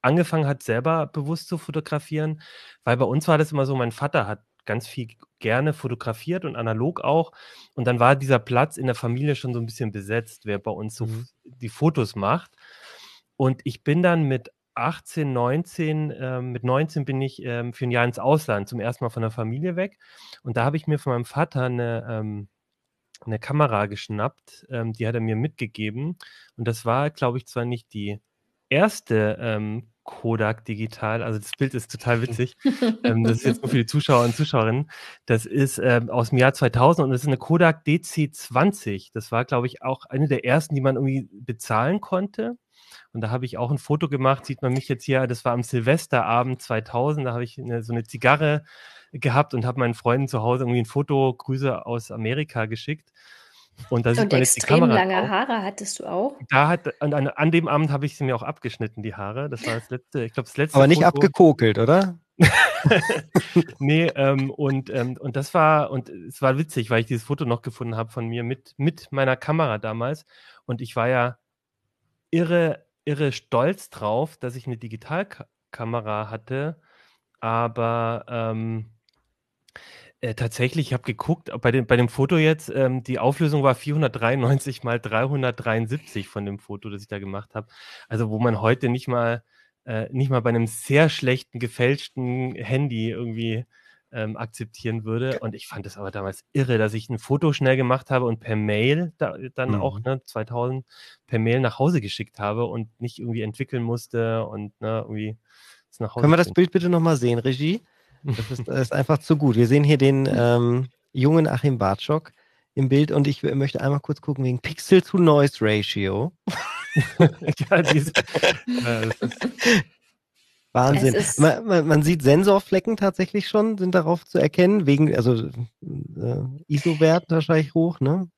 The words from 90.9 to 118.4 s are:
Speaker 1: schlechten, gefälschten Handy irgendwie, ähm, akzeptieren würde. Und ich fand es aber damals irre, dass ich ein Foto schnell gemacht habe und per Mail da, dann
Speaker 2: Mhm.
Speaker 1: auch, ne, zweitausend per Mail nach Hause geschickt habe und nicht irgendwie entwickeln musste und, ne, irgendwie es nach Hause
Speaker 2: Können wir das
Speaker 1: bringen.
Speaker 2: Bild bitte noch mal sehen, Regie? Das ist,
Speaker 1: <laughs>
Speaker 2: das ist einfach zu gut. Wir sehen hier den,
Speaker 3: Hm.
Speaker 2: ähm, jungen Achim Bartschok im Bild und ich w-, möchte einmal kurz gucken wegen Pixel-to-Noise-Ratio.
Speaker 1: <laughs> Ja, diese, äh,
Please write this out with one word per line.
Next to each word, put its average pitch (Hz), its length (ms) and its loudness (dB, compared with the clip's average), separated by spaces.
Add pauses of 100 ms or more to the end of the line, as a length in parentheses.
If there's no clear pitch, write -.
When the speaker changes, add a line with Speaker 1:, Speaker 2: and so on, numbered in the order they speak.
Speaker 1:
schlechten, 127 500 -4
gefälschten 127 960 -2
Handy 120 560 -2
irgendwie, 113 540 -4 (460)
ähm, 110 260 -8
akzeptieren 113 640 -8
würde. 117 360 -4
Und 104 140 -6
ich 104 140 -16
fand 98 180 -12
es 98 120 -16
aber 101 120 -10
damals 98 440 -10
irre, 127 240 2
dass 110 160 2
ich 113 160 -8
ein 117 100 -4
Foto 143 320 0
schnell 131 240 2
gemacht 127 340 0
habe 127 160 0
und 113 140 -2
per 110 160 -4
Mail 120 600 0
da, 113 180 -4 (180)
dann 127 180 -4
Speaker 2:
Mhm. 104 100 0
Speaker 1:
auch, 110 180 -4
ne, 127 240 -4
zweitausend 120 640 -6 (420)
per 120 100 -2
Mail 117 220 2
nach 123 180 0
Hause 156 220 2
geschickt 104 400 -10
habe 107 260 -2
und 110 240 -6 (120)
nicht 120 180 -10
irgendwie 117 220 -6
entwickeln 117 420 -6
musste 113 640 -2
und, 104 340 -12
ne, 110 220 -4
irgendwie 107 360 -8 (540)
es - 80 -20
nach 107 160 -6
Hause 120 60 0
Speaker 2:
Können 147 120 8
wir 170 40 8
das 175 100 4
Speaker 1:
bringen. 95 60 -10
Speaker 2:
Bild 175 180 4
bitte 175 180 0
noch 175 120 4
mal 160 160 4
sehen, 120 220 2
Regie? 135 420 -2 (420)
Das 113 260 -4
ist, 120 180 -8
Speaker 1:
<laughs> - 0 -
Speaker 2:
das 131 120 -2
ist 123 140 -2
einfach 143 260 2
zu - 180 2
gut. 139 180 4
Wir 117 120 6
sehen 143 160 6
hier 147 160 6
den, 135 280 4
Speaker 3:
Hm. - 80 0
Speaker 2:
ähm, 120 520 2 (240)
jungen 156 360 4
Achim 127 300 0
Bartschok 104 540 -2 (420)
im 135 160 0
Bild 139 220 4
und 143 160 2
ich 143 160 -4
w-, 139 100 0
möchte 139 280 -2
einmal 143 180 0
kurz - 220 -6
gucken 135 240 -4
wegen 127 160 -2
Pixel-to-Noise-Ratio. 143 1700 4 (160)
Speaker 1:
<laughs> - 240 -8 (960)
Ja, - 120 4
diese, 156 300 2
äh, 120 1000 -2 (100)